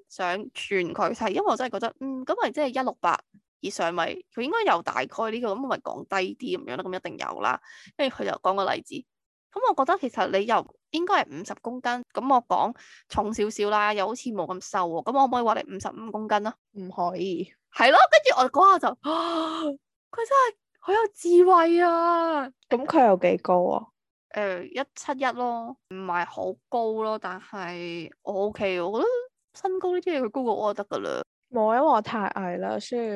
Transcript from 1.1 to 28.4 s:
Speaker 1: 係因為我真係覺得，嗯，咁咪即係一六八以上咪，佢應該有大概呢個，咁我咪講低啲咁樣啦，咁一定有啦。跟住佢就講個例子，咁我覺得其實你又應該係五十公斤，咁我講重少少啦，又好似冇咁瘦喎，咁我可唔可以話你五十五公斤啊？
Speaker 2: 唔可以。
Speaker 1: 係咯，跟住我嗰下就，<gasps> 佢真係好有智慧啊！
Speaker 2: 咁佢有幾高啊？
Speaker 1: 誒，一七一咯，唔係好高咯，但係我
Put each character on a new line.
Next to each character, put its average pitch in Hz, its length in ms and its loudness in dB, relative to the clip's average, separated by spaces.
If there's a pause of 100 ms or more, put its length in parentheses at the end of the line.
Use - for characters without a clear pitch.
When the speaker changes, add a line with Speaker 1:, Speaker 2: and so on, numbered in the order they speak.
Speaker 1:
係 220 140 -4
因 185 80 -2
為 403 100 0
我 285 80 2
真 254 140 -4
係 - 40 -8
覺 196 80 -6
得， 226 200 -6
嗯， 262 240 -8
咁 403 180 -2
咪 262 80 0
即 302 120 -6
係 277 60 0
一 254 160 -4
六 240 160 -4
八 - 200 0 (400)
以 - 80 -8
上 175 240 -2
咪， 170 240 -2 (180)
佢 233 60 -8
應 262 100 -6
該 415 220 0
有 175 80 2
大 - 140 -8
概 127 80 -2
呢 220 400 -6
個， 233 60 -2
咁 - 20 -2
我 190 40 -4 (140)
咪 214 120 -2
講 - 260 -8
低 196 500 -4
啲 - 20 -12
咁 - 140 -14
樣 127 60 -4
啦， 180 60 -2
咁 185 120 -8
一 - 40 -8
定 - 180 -12
有 - 240 -6
啦。 113 180 0 (340)
跟 277 140 0
住 - 80 -8
佢 220 80 -8
就 190 140 -2
講 190 160 0
個 190 180 0
例 - 80 -4
子， - 140 -16
咁 - 760 -16
我 381 60 2 (100)
覺 339 80 2
得 381 60 2
其 269 100 -4
實 190 300 0
你 208 80 0
又 214 300 0 (160)
應 330 120 -2
該 359 200 2
係 147 180 -10
五 - 20 -12
十 208 160 -12
公 247 220 -10
斤， 247 80 -4 (240)
咁 262 200 0
我 240 140 4
講 190 260 0 (360)
重 214 240 -2
少 220 160 -2
少 208 180 -2
啦， 208 240 2
又 196 140 0
好 220 80 -6
似 247 160 -10
冇 190 240 -4
咁 - 160 -12
瘦 202 80 -2 (100)
喎， 165 160 -6
咁 226 80 -2
我 - 0 -
可 269 140 4
唔 - 20 -6
可 247 120 0
以 - 20 0
話 226 180 2
你 - 160 -10
五 - 20 -10
十 202 100 -10
五 220 220 -12
公 214 160 -8
斤 208 200 0
啊？ 220 80 -6 (180)
Speaker 2:
唔 185 160 -12
可 180 300 -4
以。 185 340 -6 (220)
Speaker 1:
係 247 180 6
咯， 349 60 8 (120)
跟 605 140 10
住 508 160 4
我 254 100 2
嗰 381 220 8
下 349 60 4 (100)
就， 240 80 -2
<gasps> - 60 -20 (1080)
佢 - 60 -14
真 453 100 -2
係 508 300 4 (240)
好 - 100 -6
有 415 80 4 (160)
智 349 300 6
慧 339 380 6
啊！ 339 640 2 (240)
Speaker 2:
咁 247 160 2
佢 269 200 6
有 196 120 8
幾 180 240 2
高 180 240 4
啊？ - 180 -2 (500)
Speaker 1:
誒， 190 300 -4
一 277 180 -8 (120)
七 - 180 -8
一 262 200 -2
咯， 240 440 -6 (140)
唔 185 40 -12
係 180 300 -4
好 190 300 -6 (160)
高 226 220 0 (100)
咯， 220 180 -2
但 185 180 -10
係 175 720 -10 (120)
我 - 100 -8 (140)